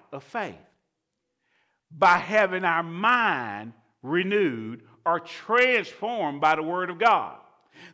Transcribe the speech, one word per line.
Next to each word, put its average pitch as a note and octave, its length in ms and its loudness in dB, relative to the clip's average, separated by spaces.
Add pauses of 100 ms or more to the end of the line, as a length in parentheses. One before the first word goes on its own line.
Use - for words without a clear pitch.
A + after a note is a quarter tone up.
(120)
of C#3 120 -14
faith F#3 320 -8 (1300)
by F3 280 4
having F#3 480 0
our E3+ 180 2
mind E3 920 -2 (280)
renewed C#3+ 800 -2 (240)
or E3+ 140 0
transformed G#3+ 1200 -2
by D#3 140 4
the D#3 80 -4
word F3 260 -4
of F3 100 -10
God. F3 380 2 (560)